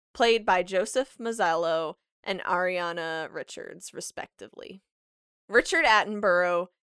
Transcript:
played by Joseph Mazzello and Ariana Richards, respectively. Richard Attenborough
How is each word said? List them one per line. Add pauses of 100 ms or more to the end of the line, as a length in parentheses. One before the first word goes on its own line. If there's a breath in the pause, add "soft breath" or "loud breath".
(140)
played
by
Joseph
Mazzello (260)
and
Ariana
Richards,
respectively. (640)
Richard
Attenborough (260)